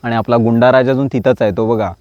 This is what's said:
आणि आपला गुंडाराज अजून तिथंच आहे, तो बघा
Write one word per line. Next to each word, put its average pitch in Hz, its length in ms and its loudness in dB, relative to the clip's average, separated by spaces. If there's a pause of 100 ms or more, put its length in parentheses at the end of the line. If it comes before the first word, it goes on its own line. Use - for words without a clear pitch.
आणि 117 120 -4
आपला 117 220 0
गुंडाराज 123 520 2
अजून 135 240 -2
तिथंच 123 280 0
आहे, 107 160 0
तो 110 100 -2
बघा 107 340 -2